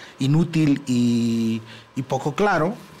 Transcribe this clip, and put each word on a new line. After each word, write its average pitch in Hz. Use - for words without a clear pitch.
inútil 151
y, 117
y 135
poco 139
claro. 190